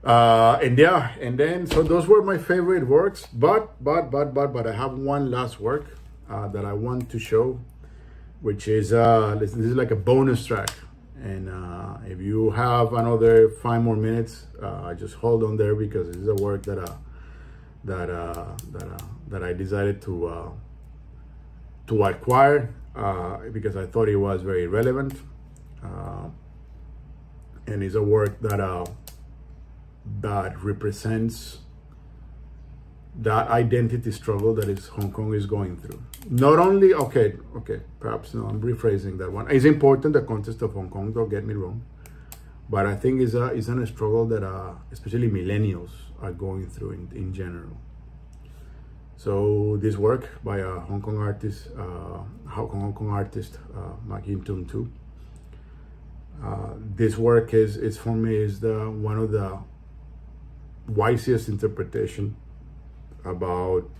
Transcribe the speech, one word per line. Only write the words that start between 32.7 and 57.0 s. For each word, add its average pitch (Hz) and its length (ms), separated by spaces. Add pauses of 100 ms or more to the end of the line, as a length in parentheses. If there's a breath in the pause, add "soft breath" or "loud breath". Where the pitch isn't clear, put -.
that 113 320
identity 117 640
struggle 107 420
that 107 140
is 95 200
Hong 101 220
Kong 110 220
is 104 140
going 98 320
through. - 240 (260)
Not 143 300
only, 190 340
okay, 117 440 (200)
okay, - 240 (200)
perhaps, 110 340
no, 113 100
I'm 107 160
rephrasing 101 560
that 92 160
one. 95 180
It's 135 140
important, 143 480
the - 80
context 110 400
of 107 140
Hong 92 160
Kong, 98 220
don't 113 180
get 101 160
me 107 80
wrong, 101 280 (840 loud breath)
but 98 160
I 101 120
think 131 260
it's 117 100
a, 120 140
it's 113 220
a 120 180
struggle 110 400
that, 110 160
uh, 95 320 (180)
especially 117 380
millennials 95 580 (320)
are 92 120
going 95 360
through 98 220
in, 90 240
in 95 180
general. 90 460 (1400 soft breath)
So 104 640
this 104 160
work 117 320 (160)
by 101 140
a 92 220
Hong 98 200
Kong 107 160
artist, 104 520 (100)
uh, 90 400 (320)
Hong - 180
Kong, 101 140
Hong 101 100
Kong 104 160
artist, 101 500 (160)
uh, 92 200 (100)
Ma 101 160
Kim 98 240
Tung 92 220
Tu. 117 260 (1500 soft breath)
Uh, 101 300 (200)
this 107 220